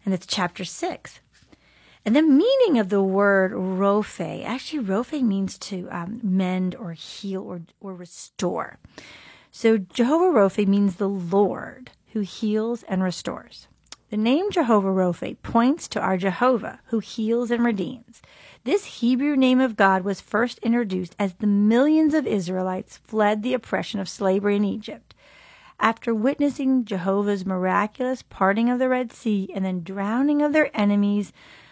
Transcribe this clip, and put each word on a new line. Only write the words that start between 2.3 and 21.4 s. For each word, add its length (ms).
of 120
the 120
word 520
Rophe, 920
actually 360
Rophe 440
means 360
to, 300
um, 320
mend 540
or 160
heal 520
or, 180
or 140
restore. 840
So 280
Jehovah 520
Rophe 360
means 320
the 100
Lord 840
who 80
heals 640
and 180
restores. 640
The 80
name 340
Jehovah 400
Rophe 500
points 460
to 120
our 180
Jehovah 720
who 120
heals 500
and 140
redeems. 580
This 200
Hebrew 500
name 240
of 160
God 280
was 180
first 380
introduced 580
as 180
the 120